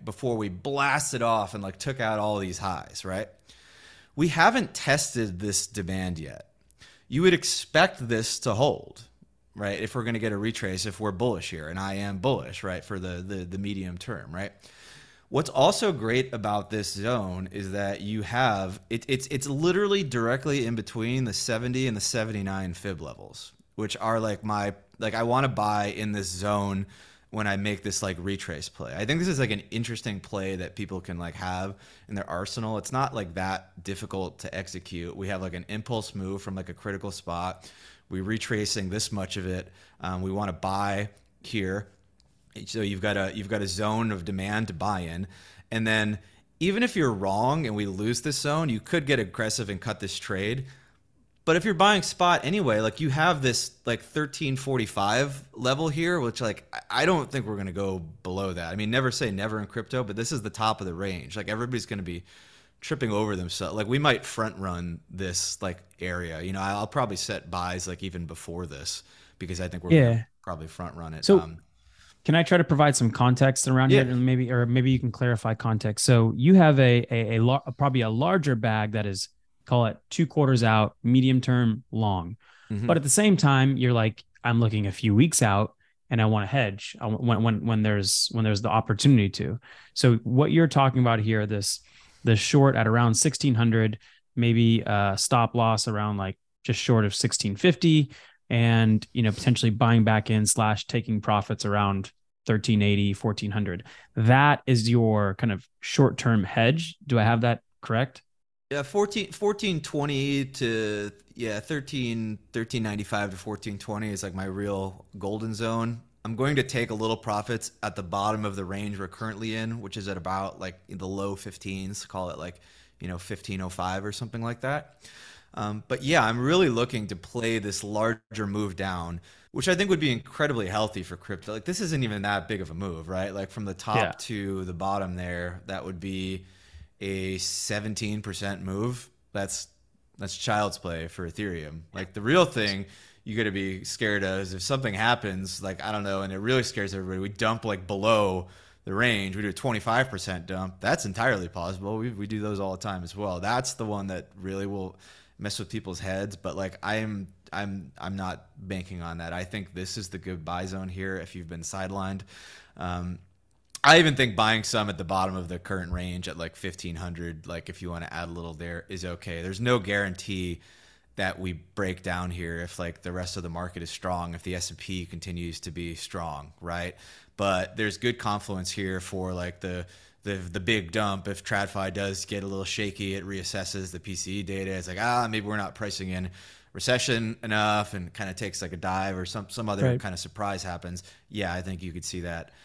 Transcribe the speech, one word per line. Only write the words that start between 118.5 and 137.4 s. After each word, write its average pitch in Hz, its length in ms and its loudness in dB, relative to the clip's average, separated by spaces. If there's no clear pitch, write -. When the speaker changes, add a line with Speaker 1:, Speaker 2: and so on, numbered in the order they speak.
Speaker 1:
the 98 100 -6
range 98 340 -6
we're 95 100 -8
currently 110 480 -6
in, 113 240 -6
which 101 160 -10
is 98 100 -8
at 98 100 -4
about, 92 440 -6
like, 92 180 -10
in 98 100 -12
the 95 100 -8
low 98 260 -4
fifteens, 95 720 -8
call 92 240 -6
it, 73 80 -10
like, 85 220 -12
you 92 80 -8
know, 90 100 -6
fifteen 95 420 -8
oh 92 80 -6
five 92 360 -4
or 104 80 -6
something 117 300 -8
like 117 180 -6
that. 143 380 -6
Um, 104 340 -6
but 127 160 -4
yeah, 143 200 4
I'm 113 140 2
really 160 300 4
looking 117 400 0
to 101 80 -6
play 113 420 -2
this 98 240 -4
larger 107 640 -2
move 101 300 -4
down, 87 440 -6
which 131 180 -4
I 180 60 6
think 190 160 0
would 170 100 2
be 143 120 2
incredibly 120 560 -2
healthy 107 340 0
for 87 140 -10
crypto. 98 360 -10
Like, 110 120 -8
this 180 160 -4
isn't 160 240 -2
even 104 180 -4
that 101 240 0
big 101 140 -4
of 78 100 -8
a 80 40 -12
move, 82 340 -8
right? 92 260 -4
Like, 98 160 -8
from 107 140 -10
the 95 100 -6
top 107 220 -2
Speaker 3:
Yeah. 107 220 0
Speaker 1:
to 98 460 -6
the 90 80 -8
bottom 95 440 -2
there, 90 500 -6
that 95 180 -8
would 90 140 -8
be 95 460 -6
a 95 380 -4
seventeen 107 840 -4